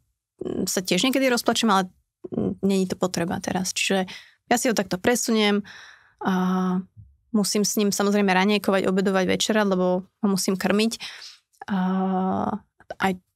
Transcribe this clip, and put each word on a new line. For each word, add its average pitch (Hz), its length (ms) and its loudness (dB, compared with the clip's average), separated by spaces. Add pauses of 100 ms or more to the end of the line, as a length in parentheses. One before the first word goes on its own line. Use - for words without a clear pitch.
(460)
mm, - 240 -4
sa - 80 -4
tiež 185 240 0
niekedy 262 240 2
rozplačem, 233 480 2
ale, 190 160 2 (400)
mm, 190 320 -4
není 190 240 2
to 185 80 -4
potreba 185 480 -2
teraz. 185 320 -4
Čiže 190 320 0 (400)
ja - 80 0
si 247 160 0
ho 208 80 0
takto 202 160 -2
presuniem 214 720 0 (560)
a 196 120 0 (920)
musím 208 320 0
s 202 160 -2
ním 202 160 2
samozrejme 202 400 2
raňajkovať, 196 560 2
obedovať, 190 400 2
večerať, 202 400 2
lebo 185 400 0
ho - 180 -4
musím 190 300 0
krmiť. 202 400 0 (720)
A 202 80 -2 (1300)
aj 190 160 2 (160)